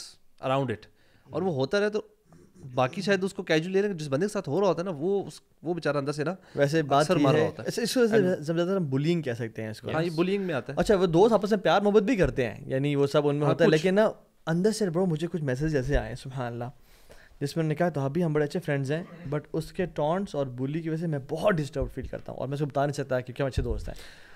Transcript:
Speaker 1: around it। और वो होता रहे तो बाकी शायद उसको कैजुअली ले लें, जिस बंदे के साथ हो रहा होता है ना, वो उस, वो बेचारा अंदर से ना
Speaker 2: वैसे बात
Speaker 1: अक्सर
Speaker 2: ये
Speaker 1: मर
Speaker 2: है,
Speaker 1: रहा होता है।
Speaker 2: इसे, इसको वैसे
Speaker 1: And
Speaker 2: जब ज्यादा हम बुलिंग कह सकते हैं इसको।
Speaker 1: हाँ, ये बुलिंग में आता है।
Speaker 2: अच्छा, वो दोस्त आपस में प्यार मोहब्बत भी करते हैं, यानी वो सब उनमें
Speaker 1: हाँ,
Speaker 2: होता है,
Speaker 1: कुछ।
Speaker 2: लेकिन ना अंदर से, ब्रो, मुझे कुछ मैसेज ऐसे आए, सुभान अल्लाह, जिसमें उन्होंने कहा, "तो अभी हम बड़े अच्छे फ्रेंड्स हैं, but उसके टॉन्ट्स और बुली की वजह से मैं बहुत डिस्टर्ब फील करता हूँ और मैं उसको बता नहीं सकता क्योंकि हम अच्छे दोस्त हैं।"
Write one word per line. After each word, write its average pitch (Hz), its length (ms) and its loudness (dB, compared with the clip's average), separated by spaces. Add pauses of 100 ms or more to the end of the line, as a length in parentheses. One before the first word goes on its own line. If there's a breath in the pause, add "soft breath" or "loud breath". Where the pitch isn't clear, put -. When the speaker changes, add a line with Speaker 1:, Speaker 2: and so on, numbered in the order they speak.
(460)
Speaker 1:
around 135 220 0
it। 107 180 -6 (480 soft breath)
और 151 100 -2
वो 190 80 0
होता 151 280 0
रहे 208 100 0
तो 208 240 -6 (440)
बाकी 127 440 -2
शायद 196 220 2
उसको 196 200 -6
कैजुअली 175 380 2
ले 208 60 0
लें, 202 100 -4
जिस 151 100 -8
बंदे 135 160 0
के 208 60 -2
साथ 202 180 -6
हो 143 120 0
रहा 202 80 4
होता 165 140 0
है 175 40 -6
ना, 196 60 -6
वो 180 300 -2
उस, - 200 -12 (220)
वो 156 100 -4
बेचारा 151 260 0
अंदर 139 120 -2
से 147 120 -4
ना 175 140 -4 (200 loud breath)
Speaker 2:
वैसे 143 260 4
बात 139 180 4
Speaker 1:
अक्सर 170 160 2
Speaker 2:
ये 147 60 4
Speaker 1:
मर 135 80 6
Speaker 2:
है, 120 60 4
Speaker 1:
रहा 117 80 4
होता - 180 -6
है। - 40 -4
Speaker 2:
इसे, - 160 -4
इसको 247 160 0
वैसे 233 180 6
Speaker 1:
And 185 240 2
Speaker 2:
जब 156 140 -2
ज्यादा 175 200 0
हम 185 100 0
बुलिंग 147 380 0
कह 123 100 -2
सकते 113 280 -6
हैं 110 100 -6
इसको। 113 200 -10
Speaker 1:
हाँ, 160 120 0
ये 175 60 -2
बुलिंग 185 360 0
में 175 80 -4
आता 131 200 -6
है। 151 60 -2
Speaker 2:
अच्छा, 202 160 4
वो 185 120 4
दोस्त 185 260 6
आपस 196 180 2
में 214 100 2
प्यार 170 200 4
मोहब्बत 208 220 4
भी 226 140 2
करते 131 280 2
हैं, 131 240 -10
यानी 139 260 0
वो 139 120 4
सब 147 180 2
उनमें 147 160 2
Speaker 1:
हाँ, 147 80 4
Speaker 2:
होता 165 160 4
है, - 20 8
Speaker 1:
कुछ। - 40 8
Speaker 2:
लेकिन 160 220 4
ना 208 220 4 (320)
अंदर 175 240 2
से, 214 180 -2
ब्रो, 175 160 0
मुझे 165 220 -2
कुछ 165 140 -6
मैसेज 147 340 -2
ऐसे 135 200 0
आए, 113 200 -2
सुभान 127 360 -8
अल्लाह, 120 180 -8 (720 soft breath)
जिसमें 147 200 -2
उन्होंने 156 140 0
कहा, 175 140 2
"तो 147 120 -2
अभी 139 200 0
हम 165 120 2
बड़े 151 120 2
अच्छे 147 140 -6
फ्रेंड्स 139 320 -2
हैं, 165 400 -6
but 147 100 -2 (120)
उसके 156 320 -4
टॉन्ट्स 165 500 -2
और 139 140 -2
बुली 135 320 -4
की 160 80 -6
वजह 160 120 -4
से 175 60 -4
मैं 143 180 -2
बहुत 170 300 0
डिस्टर्ब 139 340 -2
फील 123 180 -10
करता - 240 -10
हूँ - 80 -10
और 127 80 -4
मैं 139 60 -4
उसको 143 120 -2
बता 139 200 0
नहीं 147 80 -2
सकता 131 260 -2
क्योंकि 123 240 -6
हम 139 40 0
अच्छे 131 140 -2
दोस्त 113 260 -2
हैं।" - 80 -10 (400 loud breath)